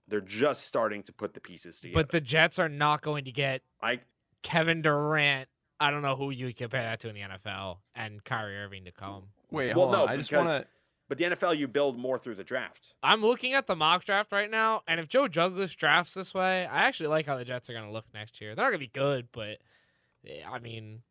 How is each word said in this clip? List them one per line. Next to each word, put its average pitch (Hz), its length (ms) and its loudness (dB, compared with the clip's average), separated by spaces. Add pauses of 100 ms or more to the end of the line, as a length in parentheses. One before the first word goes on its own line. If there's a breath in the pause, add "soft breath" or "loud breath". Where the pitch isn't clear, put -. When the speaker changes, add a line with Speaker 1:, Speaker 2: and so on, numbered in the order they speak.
Speaker 1:
They're 104 140 -2
just 110 440 -2
starting 107 380 -2
to - 100 -20
put - 200 -8
the - 80 -16
pieces 87 380 -18
together. 87 240 -4
Speaker 2:
But 139 60 -14
the 165 120 0
Jets 156 380 2
are 165 100 2
not 147 320 2
going 147 240 -4
to 131 60 -12
get 135 300 -2 (200)
Speaker 1:
I 123 200 -2 (420)
Speaker 2:
Kevin 165 400 2
Durant. 147 640 4 (300)
I 147 120 4
don't 147 100 -2
know 139 140 0
who 139 140 -4
you 127 160 -6
would 123 100 -6
compare 120 280 -4
that 113 180 -4
to 113 80 -8
in 107 60 -12
the 101 60 -10
N 98 100 -10
F 95 140 -14
L, 95 360 -8 (140)
and 107 280 -10
Kyrie 107 340 -6
Irving 98 280 -12
to 90 60 -18
come. 98 340 -14 (260)
Speaker 3:
Wait, 131 240 0
Speaker 1:
Well, 165 120 6
Speaker 3:
hold 127 40 2
Speaker 1:
no, 185 120 4
Speaker 3:
on. 127 60 2
I 123 60 -2
just 143 140 -6
Speaker 1:
because 147 160 4
Speaker 3:
wanna 147 200 0 (420)
Speaker 1:
but 135 100 -4
the 165 80 0
N 180 80 2
F 170 100 -6
L, 175 100 4
you 147 140 -2
build 135 320 2
more 127 180 -2
through 117 180 -8
the 95 80 -10
draft. - 500 -8 (100)
Speaker 2:
I'm 196 180 6
looking 240 320 2
at 269 140 2
the 190 80 2
mock 165 300 4
draft 202 260 0
right 208 180 0
now, 220 380 2
and 165 120 2
if 160 80 -4
Joe 269 200 4
Douglas 180 480 0
drafts 160 380 4
this 185 200 -6
way, 185 320 2
I 160 220 2
actually 175 200 -2
like 156 180 2
how 139 120 -2
the 123 80 -8
Jets 123 240 -8
are 123 40 -10
gonna 110 180 -10
look 110 220 -8
next 107 280 -14
year. 107 140 -12
They're 196 100 -2
not 262 40 2
gonna 196 100 -2
be 135 80 -10
good, 135 440 -2
but, 107 260 -10 (680)
eh, 73 240 -14
I 123 100 -8
mean, 113 520 -14